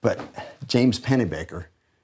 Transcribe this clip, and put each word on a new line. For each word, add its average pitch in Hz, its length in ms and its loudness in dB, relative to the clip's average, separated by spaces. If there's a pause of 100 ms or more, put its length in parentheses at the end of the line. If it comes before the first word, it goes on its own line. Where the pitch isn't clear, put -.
but 98 180 0 (480)
James 123 320 4
Pennebaker 85 680 -2 (380)